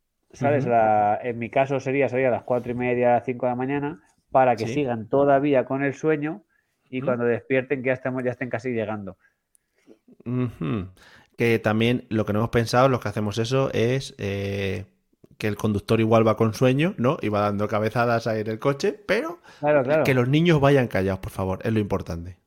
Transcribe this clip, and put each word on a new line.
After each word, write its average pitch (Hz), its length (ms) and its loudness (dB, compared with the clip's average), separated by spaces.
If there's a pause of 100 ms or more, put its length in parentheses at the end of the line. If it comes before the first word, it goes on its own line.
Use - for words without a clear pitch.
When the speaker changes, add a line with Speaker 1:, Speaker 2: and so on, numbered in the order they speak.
(320)
Speaker 1:
sales 131 340 0
Speaker 2:
Ujú. 120 80 2
Speaker 1:
a 117 40 6
la, 107 460 4
en 117 160 -6
mi 117 100 -6
caso 135 300 0
sería 135 300 0
salir 131 180 0
a 120 40 2
las 104 120 -2
cuatro 123 280 -4
y 120 40 -6
media, 123 460 2
cinco 127 260 -6
de 123 40 0
la 123 40 -4
mañana, 143 460 -4 (300)
para 127 260 4
que 113 100 -4
Speaker 2:
Sí. 120 80 -6
Speaker 1:
sigan 120 340 -4
todavía 139 560 2
con 135 180 -4
el 135 120 -2
sueño 156 480 -4 (460)
y 127 100 -8
Speaker 2:
Ujú. 135 60 -6
Speaker 1:
cuando 120 200 -2
despierten 127 560 -2
que 123 60 -4
ya 131 60 0
estemos, 127 300 -6
ya 123 80 -2
estén 123 180 -10
casi 120 220 -6
llegando. 104 460 -6 (1080)
Speaker 2:
Ujú. 123 640 -4 (500)
Que 117 220 2
también 113 500 0
lo 107 160 0
que 101 80 -2
no 107 60 0
hemos 113 120 0
pensado, 123 380 2
los 120 120 0
que 104 80 -6
hacemos 104 280 -4
eso, 131 360 0
es, 123 440 -2
eh, 98 680 -4 (520)
que 110 100 -4
el 104 80 -2
conductor 110 460 0
igual 110 260 4
va 107 80 4
con 110 180 2
sueño, 139 440 2
¿no? 123 240 0
Y 107 80 -2
va 104 120 0
dando 104 260 0
cabezadas 113 600 0
ahí 110 140 -2
en 104 60 -6
el 110 120 -6
coche, 139 340 -2 (140)
pero 311 320 -2 (200)
Speaker 1:
Claro, 147 240 2
claro. 147 220 2
Speaker 2:
que 135 80 2
los 123 140 2
niños 156 320 4
vayan 139 280 4
callados, 95 340 0
por - 100 -10
favor, 95 320 -4
es 113 100 -2
lo 110 60 2
importante. 90 680 -4